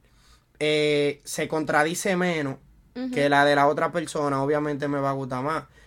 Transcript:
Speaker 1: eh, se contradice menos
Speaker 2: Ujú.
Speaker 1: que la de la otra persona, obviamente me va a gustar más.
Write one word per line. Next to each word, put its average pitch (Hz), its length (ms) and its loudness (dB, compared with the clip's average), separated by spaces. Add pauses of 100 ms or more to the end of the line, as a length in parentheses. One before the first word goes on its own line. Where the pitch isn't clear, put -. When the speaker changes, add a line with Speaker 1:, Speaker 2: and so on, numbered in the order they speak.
(600)
Speaker 1:
eh, 151 640 2
se - 240 -6
contradice 156 680 0
menos 165 440 -2 (360)
Speaker 2:
Ujú. 254 160 -6
Speaker 1:
que 143 180 0
la 143 160 6
de 147 120 4
la 143 100 6
otra 156 240 0
persona, 143 540 -4
obviamente 147 420 -2
me 143 140 -2
va 139 100 0
a 135 40 -2
gustar 131 280 -6
más. 147 220 -4 (220)